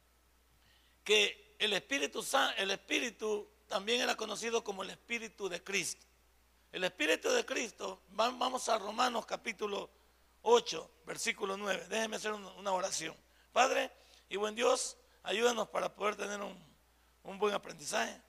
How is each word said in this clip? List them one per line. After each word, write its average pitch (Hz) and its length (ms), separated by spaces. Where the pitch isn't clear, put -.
que 202 540
el 208 160
Espíritu 262 480
Sa-, 262 300
el 196 180
Espíritu 214 760
también 220 320
era 254 160
conocido 220 480
como 190 180
el 190 60
Espíritu 208 640
de 175 120
Cristo. 190 440
El 175 120
Espíritu 302 440
de 247 160
Cristo, 208 560
va-, 233 120
vamos 254 400
a 226 80
Romanos 226 480
capítulo 202 640
ocho, 226 500
versículo 196 540
nueve. 196 320
Déjeme 220 260
hacer 214 160
un-, 202 140
una 196 160
oración. 180 420
Padre 262 400
y 185 60
buen 214 180
Dios, 247 420
ayúdanos 226 460
para 180 260
poder 208 220
tener 202 240
un, 185 180
un 190 160
buen 202 140
aprendizaje. 190 680